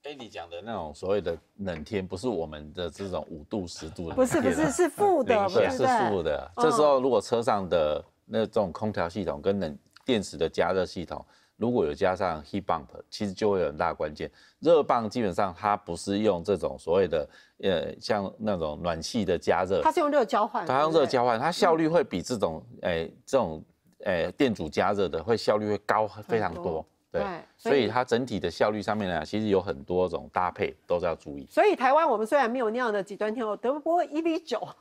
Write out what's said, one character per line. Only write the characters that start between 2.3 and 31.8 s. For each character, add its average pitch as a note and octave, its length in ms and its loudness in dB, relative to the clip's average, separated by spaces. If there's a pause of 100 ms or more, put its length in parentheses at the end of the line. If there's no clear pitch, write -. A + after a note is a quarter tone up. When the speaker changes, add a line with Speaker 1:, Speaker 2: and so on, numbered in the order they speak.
Speaker 1:
们 D2+ 260 -14
的 F2 160 -6
这 G2 200 -10
种 E2+ 220 -6
五 D#2 140 -12
度、 F#2+ 220 -4
十 E2 220 -12
度 E2 220 -8
的 - 40 -8
冷 B3+ 120 2
天 D#4+ 120 0
啊， B3+ 40 2
Speaker 2:
不 B3+ 80 2
是， - 40 0
不 D#4 120 0
是， C#4+ 40 0
是 F4 180 2
负 F4 360 2
的， A#3 100 4
Speaker 1:
零 G3+ 140 4
下， G3+ 120 2
Speaker 2:
对 - 80 4
不 - 100 -2
对？ - 80 4
Speaker 1:
是 A3 240 2
负 F#2 120 0
的。 C#2 340 -2
Speaker 2:
嗯。 - 60 2
Speaker 1:
这 D#3+ 80 6
时 C#3 120 4
候 C#3+ 180 6
如 C3 80 2
果 A2+ 120 6
车 A#2 220 0
上 G#2 260 0
的 D2+ 360 2 (220)
那 G#2+ 200 -2
种 G#2 240 0
空 G#2+ 220 -4
调 F2 160 -2
系 F#2+ 160 -4
统 D2+ 160 -4
跟 G2 180 2
冷， D#2 180 -4 (280)
电 A2 180 2
池 - 140 -10
的 D#2+ 120 0
加 F2 240 0
热 F#2 120 2
系 E2+ 200 -8
统， - 200 -10 (320)
如 A#2 140 0
果 G#2+ 160 2
有 D2 80 -2
加 F#2 220 0
上 E2+ 260 -2
heat F#2+ 220 -8
pump， D#2+ 220 -2 (220)
其 - 160 -8
实 G2 80 -4
就 G2+ 200 2
会 F#2 80 2
有 E2 60 2
很 D2 100 -4
大 E2+ 140 0
的 D#2 40 -4
关 D#2 180 -4
键。 D2+ 160 -8 (300)
热 D3+ 240 4
棒 A#2 260 0
基 A#2+ 140 -4
本 F#2+ 100 0
上 F#2+ 240 -2
它 G#2 200 0
不 - 180 -8
是 G2+ 260 -2
用 F#2+ 220 2
这 F#2+ 140 2
种 D2 200 -4
所 D#2+ 180 -2
谓 F#2+ 120 4
的， D2+ 220 -2 (340)
呃， E2+ 380 0
像 G2+ 360 -4
那 G#2+ 200 -2
种 D#2 260 -4
暖 E2 180 -2
气 G#2 240 -2
的 E2+ 140 2
加 F2+ 240 2
热， F#2 200 2
Speaker 2:
它 D4 100 4
是 F4+ 80 0
用 D4 100 2
热 C#4 140 4
交 G#3+ 200 0
换， A3 220 -4
Speaker 1:
它 C3+ 140 4
用 D#3 100 4
热 D#3 160 6
交 B2 180 2
换， A#2+ 100 4
Speaker 2:
对 A2+ 40 0
不 B2 40 -2
对？ D3+ 40 0
Speaker 1:
它 F3 60 2
效 F3 240 4
率 D#3+ 100 2
会 D#3+ 160 4
比 F#2 180 -2
这 B2 160 -4
种， E2+ 240 -2 (220)
Speaker 2:
嗯。 F#2 80 0
Speaker 1:
哎， E2 200 -2 (140)
这 C3+ 140 0
种， E2 240 -2 (420)
哎， F2+ 280 0
电 B2+ 200 2
阻 E2 160 -4
加 F#2+ 240 0
热 G2 160 0
的 E2 140 -4
会 A2 140 2
效 G#2+ 220 2
率 G#2+ 100 -2
会 G#2 100 0
高 G#2+ 300 2
非 G#2+ 320 -4
常 F2+ 120 -2
多。 F2 120 -10
Speaker 2:
很 F2 80 -2
多。 D#2+ 140 -6 (260)
Speaker 1:
对， F2 80 -2
Speaker 2:
对， G2+ 80 -2 (300)
所 A3+ 140 -2
以 - 20 4
Speaker 1:
所 - 20 4
以 A2 120 2
它 A#2+ 140 0
整 A#2+ 220 0
体 A2+ 160 -4
的 F2+ 100 -2
效 G#2+ 200 2
率 G#2+ 100 -4
上 G#2 160 -2
面 G#2 100 -2
呢， E2 160 -2
其 G#2 160 -4
实 G#2+ 100 -2
有 F#2+ 120 6
很 D2 240 -8
多 F2+ 240 2
种 D2 240 -6
搭 F2+ 180 0
配 E2 240 -4 (120)
都 F2 120 0
是 E2+ 60 -2
要 E2 100 0
注 D#2+ 240 -12
意。 C#3 120 -14
Speaker 2:
所 E4 140 2
以 F#4+ 120 4
台 B3+ 160 2